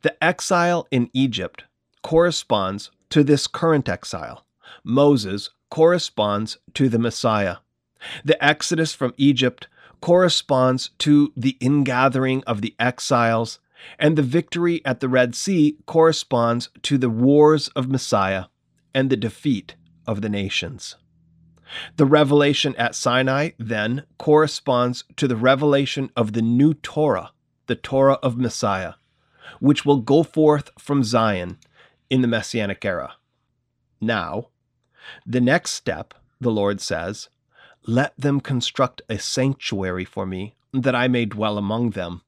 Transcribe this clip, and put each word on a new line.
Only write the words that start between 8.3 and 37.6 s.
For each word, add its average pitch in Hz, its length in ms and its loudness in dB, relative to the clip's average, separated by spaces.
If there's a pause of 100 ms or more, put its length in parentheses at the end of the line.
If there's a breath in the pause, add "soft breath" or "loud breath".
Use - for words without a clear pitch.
Exodus 156 500 0
from 123 220 -4
Egypt 131 500 2 (340 soft breath)
corresponds 139 1000 2
to 147 380 4
the 127 240 -2
ingathering 131 840 0
of 107 160 -4
the 113 180 -6
exiles, 117 800 -2 (400 loud breath)
and 156 180 2
the 151 60 2
victory 170 600 -2
at 131 160 -4
the 131 80 -4
Red 123 260 2
Sea 156 520 0
corresponds 123 840 0 (140)
to 147 140 -2
the 127 140 0
wars 143 640 4
of 131 140 -4
Messiah 98 580 -2 (480)
and 135 160 0
the 131 60 2
defeat 110 580 -4 (320)
of 104 140 -4
the 107 80 -4
nations. 101 680 -6 (1000 loud breath)
The 151 80 4
revelation 147 720 2
at 117 180 -2
Sinai, 131 640 -2
then, 113 480 -4 (140)
corresponds 135 840 0 (120)
to 143 100 -2
the 123 100 0
revelation 135 760 0
of 107 200 -2
the 117 80 0
new 127 320 2
Torah, 139 560 -4 (360)
the 117 100 -4
Torah 135 440 2
of 123 160 -2
Messiah, 101 580 -4 (640 loud breath)
which 147 280 2
will 143 140 4
go 139 220 4
forth 151 560 0
from 143 240 -2
Zion 107 560 -2 (520 soft breath)
in 131 100 2
the 123 80 2
Messianic 107 560 -4
era. 85 320 -6 (840)
Now, 104 460 -4 (760 loud breath)
the 123 160 -2
next 131 300 2
step, - 420 -8 (260)
the 123 120 -2
Lord 101 320 -2
says, 87 480 -8 (560 soft breath)